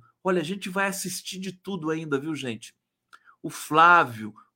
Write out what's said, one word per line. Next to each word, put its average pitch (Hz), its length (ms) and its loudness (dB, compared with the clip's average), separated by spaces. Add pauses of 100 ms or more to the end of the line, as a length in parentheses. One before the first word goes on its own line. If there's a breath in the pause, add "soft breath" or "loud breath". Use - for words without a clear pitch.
(240 soft breath)
olha, 180 180 0
a 147 40 -4
gente 196 240 -8
vai 196 180 -2
assistir 190 520 -8
de 190 120 -10
tudo 180 380 -8
ainda, 160 300 -2
viu, 151 160 -6
gente? 123 400 -8 (640 soft breath)
O 165 80 -8
Flávio, 151 840 4 (200 soft breath)